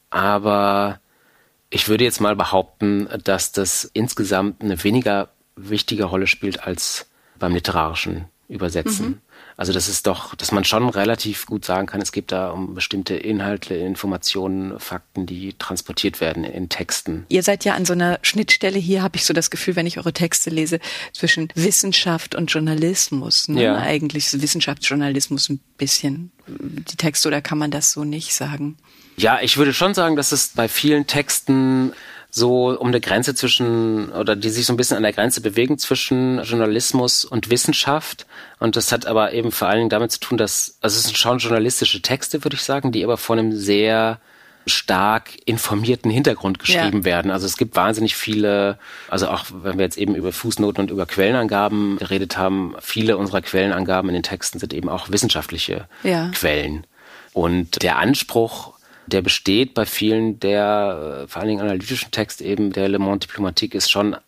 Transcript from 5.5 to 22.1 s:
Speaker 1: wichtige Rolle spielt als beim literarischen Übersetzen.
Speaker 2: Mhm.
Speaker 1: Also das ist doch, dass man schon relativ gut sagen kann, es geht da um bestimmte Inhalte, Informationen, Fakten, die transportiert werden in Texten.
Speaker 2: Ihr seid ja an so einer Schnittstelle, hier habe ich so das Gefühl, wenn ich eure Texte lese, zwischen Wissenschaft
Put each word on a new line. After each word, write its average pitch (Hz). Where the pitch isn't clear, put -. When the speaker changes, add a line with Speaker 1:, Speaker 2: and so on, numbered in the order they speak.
Speaker 1:
wichtige 104
Rolle 95
spielt -
als -
beim 90
literarischen 85
Übersetzen. 95
Speaker 2:
Mhm. 269
Speaker 1:
Also 92
das 90
ist -
doch, -
dass -
man 101
schon 120
relativ 107
gut 107
sagen 95
kann, 98
es 92
geht -
da 92
um 92
bestimmte 95
Inhalte, 101
Informationen, 95
Fakten, -
die 92
transportiert -
werden 80
in 90
Texten. -
Speaker 2:
Ihr 185
seid 202
ja 202
an 185
so 175
einer 175
Schnittstelle, -
hier 190
habe 185
ich -
so 175
das 165
Gefühl, 175
wenn 170
ich 170
eure 165
Texte -
lese, 160
zwischen 165
Wissenschaft 180